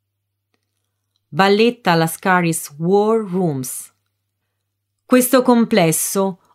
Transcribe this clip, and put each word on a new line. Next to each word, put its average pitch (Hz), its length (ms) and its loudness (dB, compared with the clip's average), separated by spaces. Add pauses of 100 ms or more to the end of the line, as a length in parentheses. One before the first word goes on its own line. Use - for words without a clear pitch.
(1300)
Valletta 202 640 2
Lascaris 165 840 -2
War 202 400 0
Rooms. 175 760 -6 (1120)
Questo 247 380 2
complesso 196 960 0 (160)